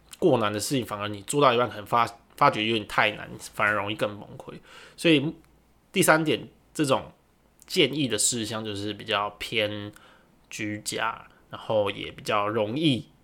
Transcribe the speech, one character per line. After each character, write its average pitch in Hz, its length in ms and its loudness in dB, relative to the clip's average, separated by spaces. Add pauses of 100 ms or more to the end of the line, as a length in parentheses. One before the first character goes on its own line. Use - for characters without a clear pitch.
(200)
过 139 200 6
难 104 120 2
的 104 80 -2
事 143 160 -2
情， 120 100 0
反 104 140 -6
而 104 80 -4
你 104 140 -8
做 143 200 -2
到 131 120 8
一 120 40 2
半 120 120 2
可 101 80 -12
能 104 80 -10
发-， 117 200 2 (300)
发 143 160 6
觉 110 140 0
有 113 80 2
点 104 120 -2
太 110 260 0
难， 87 180 -10 (100)
反 - 260 -4
而 104 100 4
容 101 140 -2
易 107 60 -6
更 104 240 -4
崩 - 80 -16 (100)
溃。 - 160 -16 (440)
所 170 120 2
以 151 240 4 (600)
第 185 100 4
三 160 180 6
点， 147 280 -2 (240)
这 160 100 0
种 117 300 0 (520)
建 143 280 2
议 139 160 -2
的 107 80 0
事 113 280 0
项 110 200 -6
就 104 100 -8
是 101 180 -4
比 98 120 -16
较 104 260 0
偏 104 600 -4 (560)
居 107 320 -8
家， 113 460 -6 (220)
然 104 120 -14
后 104 300 0
也 104 200 -10
比 - 120 -18
较 107 240 0
容 110 300 -2
易、 151 300 0 (160)